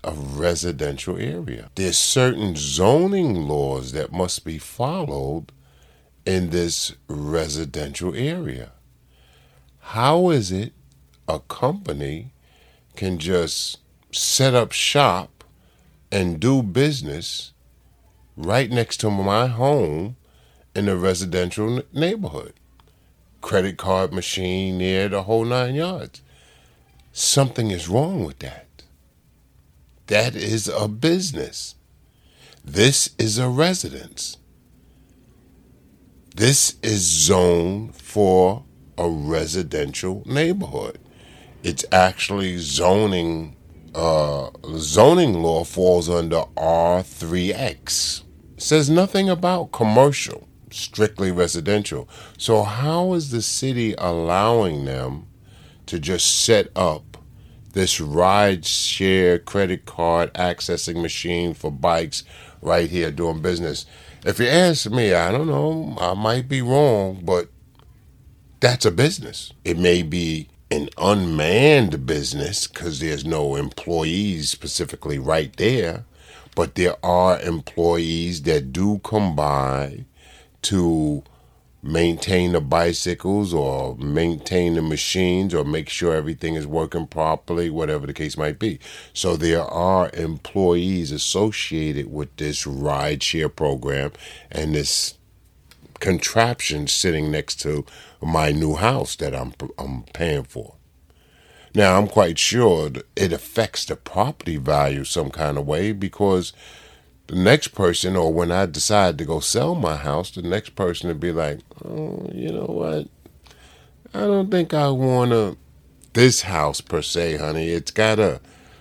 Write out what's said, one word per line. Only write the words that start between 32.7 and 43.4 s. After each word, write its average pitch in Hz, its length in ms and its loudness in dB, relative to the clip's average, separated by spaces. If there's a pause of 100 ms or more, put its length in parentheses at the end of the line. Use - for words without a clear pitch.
is 110 200 0
a 127 100 0
residence. 131 880 -2 (2000)
This 131 460 2
is 107 180 0
zoned 90 960 2
for 95 680 2 (320)
a 87 120 -2
residential 80 1160 -4
neighborhood. 160 760 -4 (640)
It's 87 260 -4
actually 92 680 2
zoning, 82 960 2 (380)